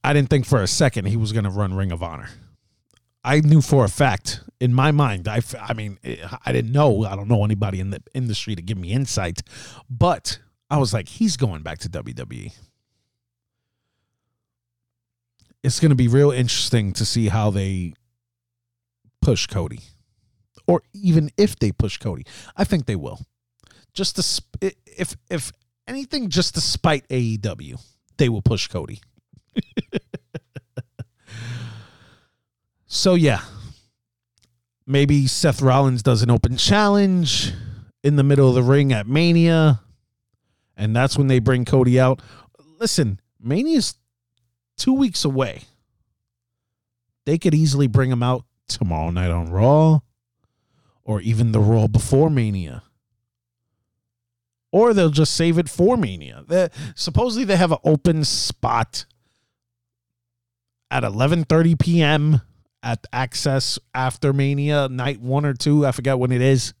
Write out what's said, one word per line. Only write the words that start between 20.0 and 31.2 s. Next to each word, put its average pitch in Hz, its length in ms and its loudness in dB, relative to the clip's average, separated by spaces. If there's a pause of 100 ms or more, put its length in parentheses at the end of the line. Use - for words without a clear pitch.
or 175 160 2 (120)
even 165 420 0
if 202 220 0
they 104 120 -2
push - 280 -4
Cody. 85 260 -8 (320)
I - 80 0
think 160 220 -2
they 101 100 -4
will. 71 240 -12 (720)
Just - 240 -6
to 185 80 -4
sp-, - 380 -8
i-, 190 100 -4 (140)
if, - 320 -10 (100)
if 156 240 -8 (340)
anything, 262 440 -8
just 160 240 -2
to 175 80 -4
spite - 480 -2
A 131 80 -2
E 113 180 -2
W, 90 400 -10 (400)
they 127 140 2
will 107 100 -4
push 110 280 -2
Cody. - 340 -10 (520)
<laughs> 254 60 -4 (3250)